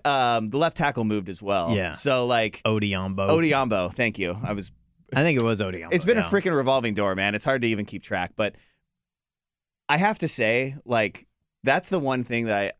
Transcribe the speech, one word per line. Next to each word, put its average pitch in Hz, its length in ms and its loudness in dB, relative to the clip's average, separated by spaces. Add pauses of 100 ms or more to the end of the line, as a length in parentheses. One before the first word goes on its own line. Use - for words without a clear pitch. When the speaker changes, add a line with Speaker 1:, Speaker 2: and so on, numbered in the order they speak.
Speaker 1:
um, 120 460 2
the 135 80 -2
left 165 180 0
tackle 139 280 0
moved 104 220 -2
as 92 140 -12
well. 98 340 0
Speaker 2:
Yeah. 87 180 -2
Speaker 1:
So, 127 340 0
like, 113 380 0
Speaker 2:
Odiombo. 98 680 0
Speaker 1:
Odiombo, 135 640 2
thank 113 240 -2
you. 90 240 -4
I 104 100 -4
was 98 180 -10 (400)
Speaker 2:
I 135 120 2
think 156 160 2
it - 20 2
was 113 180 2
Odiombo, 90 320 -6
Speaker 1:
It's 170 140 0
been 226 120 4
Speaker 2:
yeah. 180 100 0
Speaker 1:
a - 20 -6
freaking 185 260 0
revolving 131 380 2
door, 98 220 0
man. 98 180 0
It's 107 100 -4
hard 135 200 0
to 120 40 2
even 104 200 -2
keep 98 160 -14
track. 90 320 -6
But 104 180 0 (1300)
I 147 100 4
have 208 220 2
to 165 80 -2
say, 127 480 0 (100)
like, 113 400 0 (380)
that's 151 260 0
the 190 100 0
one 131 240 0
thing 117 220 -2
that 101 340 0